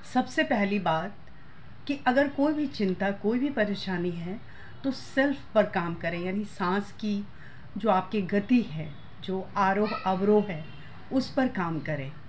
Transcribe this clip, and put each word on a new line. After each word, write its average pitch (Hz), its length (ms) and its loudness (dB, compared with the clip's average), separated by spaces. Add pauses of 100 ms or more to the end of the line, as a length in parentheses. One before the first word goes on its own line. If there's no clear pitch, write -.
(140)
सबसे 254 300 2
पहली 208 360 2
बात 170 360 0 (720)
कि 285 200 -2
अगर 269 200 6
कोई 285 260 2
भी 302 140 0
चिंता, 196 440 0
कोई 214 280 0
भी 285 100 2
परेशानी 196 600 0
है, 170 280 -6 (440)
तो 277 80 0
self 277 460 0 (180)
पर 214 80 8
काम 170 320 0
करें, 170 240 -4
यानी 190 260 -2
सांस 196 460 0
की 202 360 -4 (500)
जो 214 120 2
आपकी 190 320 4
गति 202 400 4
है, 156 320 -6 (280)
जो 190 360 -4
आरोह 202 320 4 (160)
अवरोह 202 380 6
है, 165 220 -4 (460)
उस 254 220 0
पर 254 140 2
काम 170 320 -2
करें। 143 320 -4 (180)